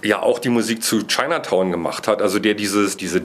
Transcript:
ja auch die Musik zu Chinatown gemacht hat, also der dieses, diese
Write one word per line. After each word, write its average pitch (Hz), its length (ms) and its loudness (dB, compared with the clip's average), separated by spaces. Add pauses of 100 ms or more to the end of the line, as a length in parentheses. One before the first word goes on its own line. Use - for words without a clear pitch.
ja 104 180 0
auch 117 200 0
die - 80 -4
Musik 117 340 0
zu 110 240 0
Chinatown 127 640 0
gemacht 85 380 -6
hat, 104 120 2
also 101 200 2
der 104 140 4
dieses, 101 420 0
diese 90 280 -2